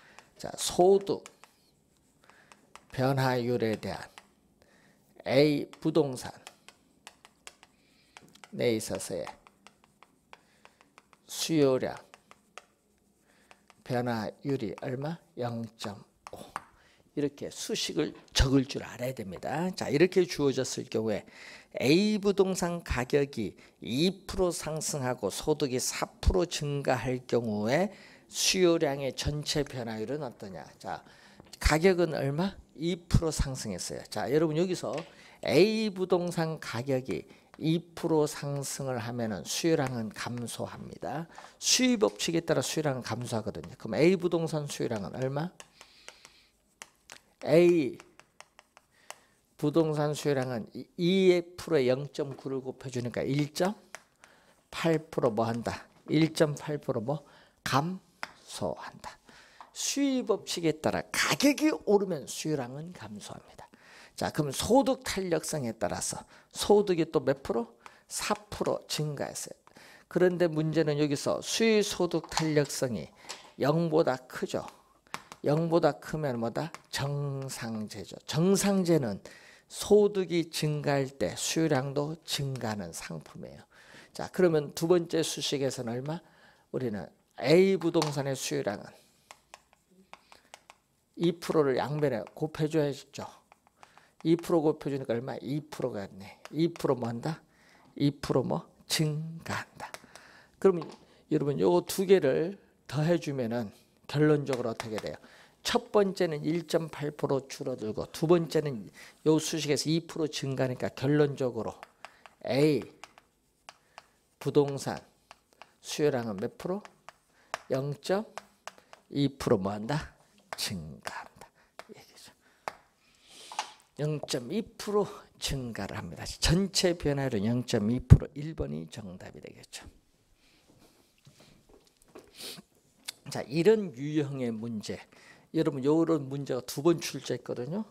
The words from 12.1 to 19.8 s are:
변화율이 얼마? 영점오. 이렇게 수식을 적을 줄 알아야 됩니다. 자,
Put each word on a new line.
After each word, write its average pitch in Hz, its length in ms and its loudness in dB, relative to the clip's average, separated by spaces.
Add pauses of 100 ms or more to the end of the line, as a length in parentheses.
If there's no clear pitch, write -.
변화율이 120 960 -4
얼마? 135 360 -6 (200)
영점오. 117 680 -8 (1120)
이렇게 143 340 -4
수식을 - 640 -4 (200)
적을 131 320 6
줄 113 180 -8
알아야 127 300 -6
됩니다. 143 640 -4
자, 95 140 -6